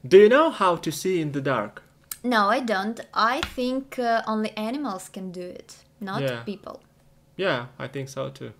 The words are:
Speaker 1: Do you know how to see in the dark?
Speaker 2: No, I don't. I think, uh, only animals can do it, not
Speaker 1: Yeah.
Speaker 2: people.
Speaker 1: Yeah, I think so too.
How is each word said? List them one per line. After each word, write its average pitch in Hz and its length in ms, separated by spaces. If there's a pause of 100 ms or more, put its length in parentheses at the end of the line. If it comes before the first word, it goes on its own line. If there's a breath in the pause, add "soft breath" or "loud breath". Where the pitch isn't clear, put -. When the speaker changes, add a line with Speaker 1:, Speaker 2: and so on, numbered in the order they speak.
Speaker 1:
Do 170 120
you 208 100
know 294 220
how 185 260
to 165 140
see 185 300
in 151 120
the 143 80
dark? 123 420 (420)
Speaker 2:
No, 220 240
I 240 120
don't. 214 400 (140)
I 233 260
think, 262 580
uh, 226 280
only 220 300
animals 220 520
can 190 240
do 180 100
it, - 340 (240)
not 196 220
Speaker 1:
Yeah. 120 200
Speaker 2:
people. - 380 (560)
Speaker 1:
Yeah, 147 300 (120)
I 127 100
think 135 200
so 135 220
too. 120 300